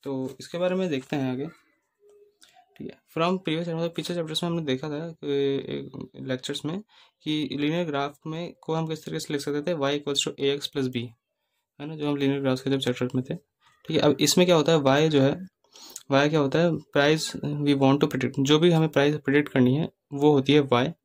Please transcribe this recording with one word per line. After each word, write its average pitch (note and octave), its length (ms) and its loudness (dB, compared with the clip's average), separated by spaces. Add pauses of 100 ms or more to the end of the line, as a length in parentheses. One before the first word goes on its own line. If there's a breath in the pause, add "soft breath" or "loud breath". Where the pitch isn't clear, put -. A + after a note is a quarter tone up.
तो C3 380 -8
इसके - 180 -10
बारे F3+ 160 6
में F#3+ 140 2
देखते C#3+ 280 0
हैं C3+ 160 2
आगे, C3+ 140 -4 (1300 soft breath)
ठीक - 100 -10
है। - 100 -16 (180)
From F3 220 0
previous, E3+ 300 -4
मतलब E3 280 -4
पिछले E3+ 200 -6
चैप्टर्स D#3+ 280 -4
में F3 60 -2
हमने E3+ 120 -2
देखा C#3 260 -4
था, D3+ 200 -8
अ, E3 60 -14 (100)
एक C#3 840 -4 (120)
लेक्चर्स C3 440 -6
में E3+ 180 -6 (400 soft breath)
कि D3+ 300 -4
लीनियर D3+ 320 -2
ग्राफ D3 420 -6
में D#3+ 360 -10
को D#3+ 120 -4
हम D#3+ 120 -2
किस D#3+ 180 -8
तरीके - 140 -8
से - 160 -8
लिख C#3+ 80 -2
सकते D3 200 -4
थे, F3 140 -4
y C#3+ 220 -2
equals C#3+ 300 -2
to D3 120 -8
ax C#3 320 -2
plus C3 200 -4
b, B2 40 -6 (840)
है C#3+ 60 -10
ना, D#3+ 100 -10
जो D3 140 -4
हम C#3+ 60 -2
लीनियर C#3 240 0
ग्राफ्स C3 200 0
के C3+ 100 -4
जब C3+ 80 0
चैप्टर B2 360 -2
में B2+ 160 -2
थे, D#3+ 40 -4
ठीक - 560 -18
है। D#3+ 80 0
अब C#3+ 220 2
इसमें F3 260 4
क्या F3+ 100 6
होता D#3 160 4
है, E3 60 4
y C#3+ 300 2
जो D3 140 4
है, C#3 120 2 (760 loud breath)
y C#3+ 180 4
क्या D#3 100 2
होता C#3 180 0
है, E3+ 120 2
price D#3 680 0
we C#3+ 360 0
want C3+ 240 4
to - 80 2
predict, B2+ 320 -4
जो C#3+ 180 4
भी F3 120 4
हमें D#3+ 180 4
प्राइस D3 280 2
प्रेडिक्ट C#3+ 320 0
करनी B2+ 280 4
है D#3+ 120 -2 (240)
वो D3 200 4
होती C#3 200 4
है C#3+ 100 6
y। C3 300 0 (120)